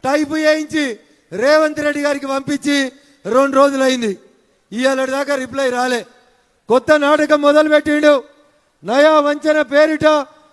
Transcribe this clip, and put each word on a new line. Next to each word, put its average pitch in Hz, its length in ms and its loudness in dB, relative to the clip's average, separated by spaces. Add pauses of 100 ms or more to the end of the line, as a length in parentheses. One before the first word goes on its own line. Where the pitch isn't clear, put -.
టైప్ 294 340 -2
చేయించి 302 600 -2 (320)
రేవంత్ 302 480 0
రెడ్డి 294 220 -4
గారికి 285 260 -4
పంపించి 277 640 -4 (340)
రెండు 269 300 0
రోజులైంది. 262 640 0 (540)
ఇవాళ 262 340 -2
దాకా 277 300 -4
రిప్లై 262 340 -4
రాలే. 247 360 -4 (640)
కొత్త 254 300 0
నాటకం 294 420 2
మొదలుపెట్టిండు. 294 840 2 (600)
నయా 294 360 4
వంచన 294 420 0
పేరిట 302 640 2 (280)